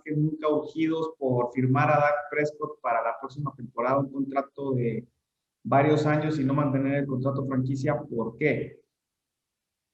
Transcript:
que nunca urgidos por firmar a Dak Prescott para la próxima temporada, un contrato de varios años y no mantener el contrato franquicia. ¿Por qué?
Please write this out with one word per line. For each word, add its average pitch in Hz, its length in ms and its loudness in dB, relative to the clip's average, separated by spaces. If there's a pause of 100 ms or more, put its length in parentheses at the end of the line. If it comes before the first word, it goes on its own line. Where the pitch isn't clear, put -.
que 151 80 -10
nunca 151 380 0
urgidos 160 680 -2
por 123 360 0
firmar 131 360 2
a 147 100 6
Dak 147 320 2
Prescott 147 500 -4
para 117 200 0
la 113 200 -2
próxima 135 340 -8
temporada, 123 440 -2
un 139 120 -2
contrato 135 600 -4
de 120 340 -2 (560)
varios 151 420 4
años 151 320 2
y 135 60 0
no 135 100 2
mantener 139 420 0
el 143 100 0
contrato 127 400 -2
franquicia. 131 520 0
¿Por 113 400 -6
qué? - 440 -2 (1120)